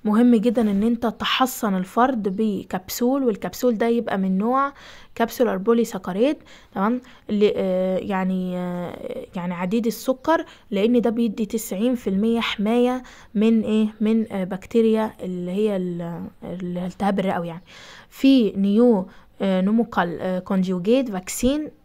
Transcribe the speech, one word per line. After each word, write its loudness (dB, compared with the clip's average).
مهم 6
جدا 2
ان 2
انت 0
تحصن -2
الفرد 0
بكبسول، -2
والكبسول -2
ده 0
يبقى 0
من 0
نوع 0
كابسولار 0
بوليساكاريد، 0
تمام؟ 0
اللي، 4
آه، 0
يعني، -4
آه، -8
يعني -6
عديد -2
السكر، -2
لان 2
ده 0
بيدي -2
تسعين -2
في -6
المية 0
حماية 0
من 4
ايه؟ 2
من، 0
آه، -2
بكتيريا 0
اللي -6
هي 0
ال-، -6
الالتهاب -4
الرئوي -2
يعني. -12
في 4
نيو، 4
آه، 2
نوموكال، 0
آه، -2
كونجوجيت 0
فاكسين -4